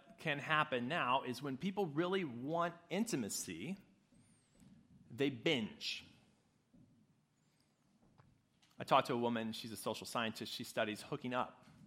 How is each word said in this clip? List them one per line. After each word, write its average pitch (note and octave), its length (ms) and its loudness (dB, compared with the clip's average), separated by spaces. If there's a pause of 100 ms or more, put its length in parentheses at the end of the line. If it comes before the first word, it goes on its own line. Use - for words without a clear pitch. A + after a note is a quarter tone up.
(200)
can D3 180 0
happen C#3 500 2
now C3+ 380 4
is B2+ 160 -4
when C#3 140 -4
people G3 300 0
really F3+ 380 2
want D#3 480 0 (180)
intimacy, C#3+ 880 -2 (1400)
they C#3 140 2
binge. A#2+ 760 0 (2750)
I - 20 -4
talked C3+ 240 6
to C#3+ 40 2
a B2 40 2
woman, A#2 360 0
she's A2 180 -8
a A2 60 -8
social - 320 -4
scientist, A2+ 440 -2
she - 120 -8
studies G#2+ 440 -2
hooking B2+ 260 -4
up. B2 220 -2 (300)